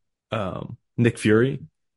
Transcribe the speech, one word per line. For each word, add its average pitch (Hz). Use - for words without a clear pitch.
um, 110
Nick 120
Fury, 120